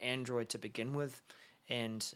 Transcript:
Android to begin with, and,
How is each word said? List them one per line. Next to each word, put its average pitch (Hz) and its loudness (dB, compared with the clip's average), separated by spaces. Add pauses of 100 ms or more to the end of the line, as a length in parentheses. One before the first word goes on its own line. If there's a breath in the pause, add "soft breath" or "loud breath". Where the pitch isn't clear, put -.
Android 123 2
to - -2
begin 117 -2
with, 143 0 (460 soft breath)
and, 113 0